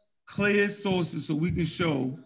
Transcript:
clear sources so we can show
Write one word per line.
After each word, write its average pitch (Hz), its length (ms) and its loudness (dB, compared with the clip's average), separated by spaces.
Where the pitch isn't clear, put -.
clear 202 420 2
sources 185 580 -2
so 160 80 -2
we 160 160 0
can 165 140 0
show 143 600 0